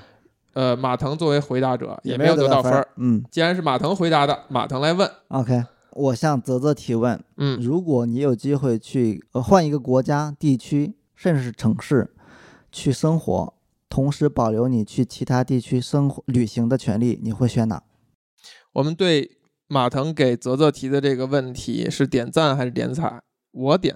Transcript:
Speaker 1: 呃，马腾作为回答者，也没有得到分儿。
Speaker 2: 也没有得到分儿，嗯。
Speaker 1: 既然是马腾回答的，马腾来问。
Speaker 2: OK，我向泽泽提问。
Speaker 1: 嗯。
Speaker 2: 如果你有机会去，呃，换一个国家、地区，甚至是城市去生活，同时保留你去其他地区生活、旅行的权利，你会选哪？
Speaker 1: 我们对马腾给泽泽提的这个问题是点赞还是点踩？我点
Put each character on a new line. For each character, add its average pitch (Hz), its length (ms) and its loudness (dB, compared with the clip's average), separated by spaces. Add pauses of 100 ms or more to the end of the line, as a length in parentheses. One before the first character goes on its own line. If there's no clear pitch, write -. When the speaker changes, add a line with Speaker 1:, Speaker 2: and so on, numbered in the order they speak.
(540)
Speaker 1:
呃， 127 220 0
马 127 220 -2
腾 143 180 -4
作 160 140 0
为 147 100 2
回 131 220 -2
答 131 160 0
者， - 260 -10
也 127 140 -4
没 143 80 2
有 160 100 6
得 143 120 4
到 135 140 4
分 127 120 2
儿。 - 20 4
Speaker 2:
也 - 0 -
没 - 20 4
有 139 40 4
得 - 0 -
到 - 0 -
分 - 0 -
儿， - 60 -4 (100)
嗯。 120 320 2
Speaker 1:
既 - 100 -4
然 170 160 2
是 180 60 -4
马 139 160 0
腾 160 180 0
回 175 140 0
答 147 160 4
的， - 240 -2
马 120 160 -2
腾 131 160 -4
来 160 120 2
问。 185 160 2 (180)
Speaker 2:
OK， 123 360 0 (280)
我 135 240 0
向 147 260 0
泽 127 180 -2
泽 147 140 2
提 127 220 -4
问。 113 280 0 (140)
Speaker 1:
嗯。 135 240 -2
Speaker 2:
如 135 180 -2
果 135 280 0
你 117 80 -2
有 135 180 2
机 135 220 -2
会 127 240 0
去， 113 440 -2 (100)
呃， 131 80 -2
换 180 240 4
一 147 40 -2
个 143 100 -2
国 123 220 2
家、 147 380 -2
地 139 180 2
区， 147 380 -4 (200)
甚 175 200 0
至 131 80 0
是 120 80 -6
城 - 280 0
市 - 360 0 (560)
去 - 200 -2
生 160 280 0
活， - 340 -2 (340)
同 139 240 0
时 147 160 0
保 120 240 0
留 117 160 0
你 120 160 0
去 123 200 -2
其 - 200 -6
他 127 200 0
地 127 180 0
区 127 180 -2
生 139 300 0
活、 - 180 -8
旅 123 180 2
行 117 220 -2
的 131 100 2
权 107 220 -2
利， 120 240 0
你 110 80 -4
会 120 160 0
选 113 200 0
哪？ 90 160 -6 (880)
Speaker 1:
我 135 100 0
们 156 100 -2
对 165 440 0 (300)
马 127 220 0
腾 143 240 -2
给 131 220 2
泽 127 220 -2
泽 147 140 4
提 135 180 -6
的 139 100 0
这 135 160 0
个 127 100 -4
问 131 280 -2
题 117 360 -6
是 - 160 0
点 120 240 0
赞 151 280 2
还 127 80 -2
是 123 60 -4
点 120 220 -4
踩？ 120 280 -6 (300)
我 135 260 2
点 170 180 -2